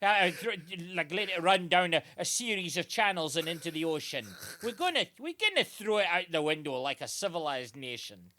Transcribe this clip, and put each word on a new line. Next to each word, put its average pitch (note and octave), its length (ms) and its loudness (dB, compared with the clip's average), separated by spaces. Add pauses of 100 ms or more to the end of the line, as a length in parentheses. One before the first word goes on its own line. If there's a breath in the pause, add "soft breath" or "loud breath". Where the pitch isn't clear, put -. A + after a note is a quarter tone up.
Uh, G3 300 6
throw, F3 220 -4 (420)
like, D#3+ 180 -2
let G3 160 -2
it F3+ 140 -2
run F3+ 260 6
down F3+ 260 6
a, D3+ 80 4 (140)
a F3+ 80 -2
series F#3+ 520 -2
of E3+ 120 -2
channels F3 480 0
and D#3+ 120 0
into E3 220 -4
the D#3 140 -4
ocean. D3 420 -4 (360)
We're A#3 100 -4
gonna, D4 340 0 (120)
we're D#4+ 200 -8
gonna F#4+ 260 2
throw G#3+ 340 -2
it G3 120 4
out F3+ 200 2
the D#3+ 120 0
window D3+ 320 -2
like C3+ 260 -4
a C3+ 80 -8
civilized D3 680 -4
nation. A2 640 -12